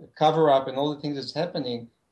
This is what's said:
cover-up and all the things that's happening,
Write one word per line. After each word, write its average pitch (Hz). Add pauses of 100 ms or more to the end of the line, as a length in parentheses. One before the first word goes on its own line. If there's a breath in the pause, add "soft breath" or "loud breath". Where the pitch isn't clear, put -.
(180)
cover-up 151
and 131
all 147
the 143
things 147
that's 123
happening, 143 (240)